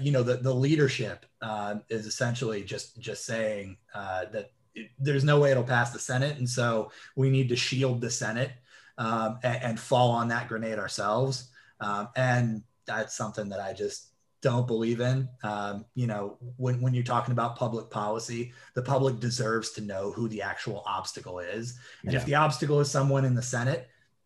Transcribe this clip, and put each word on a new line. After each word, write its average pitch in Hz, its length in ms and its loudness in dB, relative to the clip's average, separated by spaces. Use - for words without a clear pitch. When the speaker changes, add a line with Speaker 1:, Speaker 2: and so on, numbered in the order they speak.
Speaker 1:
you 143 100 2
know, 131 120 4
the, 123 140 2
the 127 160 0
leadership, 127 720 2
uh, 104 340 -4
is 110 180 -4
essentially 117 560 -2
just, 104 360 -10
just 110 260 -10
saying, 107 520 -4
uh, 95 380 -6
that 107 200 -8
it, 110 240 -14
there's 139 260 0
no 147 160 6
way 143 120 6
it'll 127 120 4
pass 120 280 2
the 113 80 -10
Senate. 139 400 0
And 123 100 0
so 120 400 0
we 135 140 4
need 131 200 4
to 120 60 2
shield 127 460 0
the 117 80 -4
Senate, 113 440 -2
um, 113 460 0
a-, 123 200 0
and 113 160 -2
fall 123 320 6
on 117 180 2
that 117 180 0
grenade 113 320 -4
ourselves. 107 680 0
Um, 104 360 -4
and 123 480 2
that's 110 300 -4
something 101 340 -6
that 98 100 -6
I 98 140 -6
just 101 340 -6
don't 123 260 4
believe 117 320 0
in. 127 300 0
Um, 104 420 -4
you 123 120 0
know, 104 300 -4
when, 123 240 0
when 127 120 2
you're 123 100 2
talking 123 300 0
about 120 220 0
public 113 340 -4
policy, 117 640 -4
the 123 80 -2
public 131 380 2
deserves 113 520 0
to 110 100 -10
know 101 300 -4
who 113 160 -4
the 107 140 -6
actual 98 440 -6
obstacle 95 540 -6
is. 110 380 -8
And 127 100 0
if 127 60 0
Speaker 2:
Yeah. - 40 -6
Speaker 1:
the 143 100 2
obstacle 147 440 4
is 143 100 2
someone 135 360 4
in 127 100 4
the 117 80 0
Senate, 127 460 -2